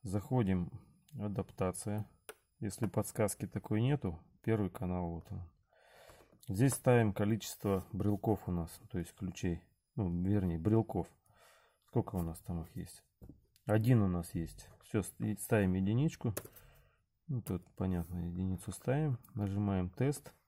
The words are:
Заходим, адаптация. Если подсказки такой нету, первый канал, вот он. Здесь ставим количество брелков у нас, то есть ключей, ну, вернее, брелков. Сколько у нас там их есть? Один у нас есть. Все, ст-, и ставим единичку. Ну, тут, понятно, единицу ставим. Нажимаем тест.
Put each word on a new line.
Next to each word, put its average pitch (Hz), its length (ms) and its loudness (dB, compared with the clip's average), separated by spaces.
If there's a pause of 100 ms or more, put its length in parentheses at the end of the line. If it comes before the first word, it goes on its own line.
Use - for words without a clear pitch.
Заходим, 95 640 0 (480)
адаптация. 104 880 -4 (540)
Если - 260 -4
подсказки 104 600 -2
такой 107 320 -2
нету, 120 400 0 (220)
первый 104 280 2
канал, 90 400 -4
вот 85 220 -10
он. 92 100 -8 (1080)
Здесь 117 240 4
ставим 117 400 4
количество 101 800 0
брелков 98 560 2
у - 20 0
нас, 85 180 -2 (220)
то 92 80 -2
есть - 160 -8
ключей, 87 480 -4 (320)
ну, 95 160 0 (100)
вернее, 92 380 2
брелков. 104 480 2 (800)
Сколько 101 300 -2
у 90 40 0
нас 82 200 -4
там 85 200 -6
их - 140 -12
есть? - 280 -12 (640)
Один 110 380 6
у 95 40 4
нас 87 280 -2
есть. - 340 -6 (140)
Все, 107 180 0
ст-, - 180 -8
и 107 180 -2
ставим 98 360 4
единичку. 110 640 2 (880)
Ну, 127 160 -4
тут, 87 320 -4
понятно, 90 540 -2
единицу 92 440 -4
ставим. 135 460 0 (160)
Нажимаем 98 560 0
тест. - 420 -2 (160)